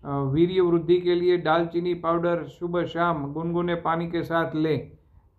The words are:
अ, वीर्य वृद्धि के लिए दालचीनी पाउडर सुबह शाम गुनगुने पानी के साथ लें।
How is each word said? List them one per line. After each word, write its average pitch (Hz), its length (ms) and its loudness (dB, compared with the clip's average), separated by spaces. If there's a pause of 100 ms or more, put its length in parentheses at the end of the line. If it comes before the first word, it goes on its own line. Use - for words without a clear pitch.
अ, 143 60 -8
वीर्य 151 500 2
वृद्धि 170 360 4
के 175 180 2
लिए 180 220 2
दालचीनी 170 560 0
पाउडर 170 500 0
सुबह 170 420 -4
शाम 165 480 -2
गुनगुने 170 420 -2
पानी 165 360 -2
के 170 120 -2
साथ 165 320 -2
लें। 156 360 -2 (480)